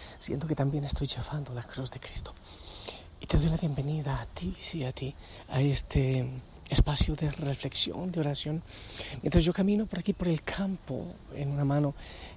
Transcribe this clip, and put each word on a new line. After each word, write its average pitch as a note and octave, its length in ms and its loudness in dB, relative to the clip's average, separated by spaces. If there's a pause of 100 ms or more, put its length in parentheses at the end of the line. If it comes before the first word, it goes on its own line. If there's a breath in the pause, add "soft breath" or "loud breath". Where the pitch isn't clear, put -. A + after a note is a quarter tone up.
(180 loud breath)
siento D3 300 -4
que D#3 80 2
también C#3+ 300 0
estoy C#3 220 0
llevando C3+ 460 -4
la A#2+ 100 -6
cruz C3 280 -8
de - 80 -12
Cristo. - 340 -10 (840 loud breath)
Y - 60 -12
te D#3+ 120 4
doy D#3 120 6
la D#3+ 80 2
bienvenida C#3+ 640 0
a - 60 -8
ti, F3+ 340 -6
sí, D3 240 -4
a B2+ 80 -2
ti, C3 200 -6 (360 loud breath)
a C3+ 100 2
este C3 640 4 (460)
espacio D3 440 6
de D3+ 140 0
reflexión, C#3+ 840 -2
de E3+ 100 0
oración. D3 420 0 (580 loud breath)
Mientras D#3+ 220 6
yo F3 100 6
camino G#3 320 4
por F#3+ 140 -4
aquí, F#3 140 0
por F3+ 140 0
el D#3+ 140 2
campo, F3+ 720 -4 (220)
en C#3+ 160 -2
una C#3+ 140 2
mano C#3+ 280 4 (420 loud breath)